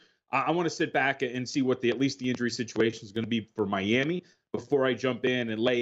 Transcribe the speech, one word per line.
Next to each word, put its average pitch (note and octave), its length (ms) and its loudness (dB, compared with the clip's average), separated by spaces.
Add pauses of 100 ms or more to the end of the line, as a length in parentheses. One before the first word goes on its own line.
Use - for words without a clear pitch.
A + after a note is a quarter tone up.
(320)
I, C3+ 100 2
I C3 100 2
wanna E3+ 180 2
sit D3+ 220 -2
back C3+ 300 0
and B2 260 -2
see C#3+ 140 0
what B2+ 180 2
the, A#2 80 0
at A#2 100 2
least C3+ 220 0
the B2+ 100 -2
injury A#2+ 220 0
situation A2+ 540 -2
is G#2 80 -18
gonna A2+ 120 -2
be A2 300 -2
for G#2+ 100 0
Miami A2+ 560 0 (300)
before C3 340 0
I C3 80 2
jump A#2+ 300 -2
in B2 280 0
and A2 100 -4
lay B2 200 2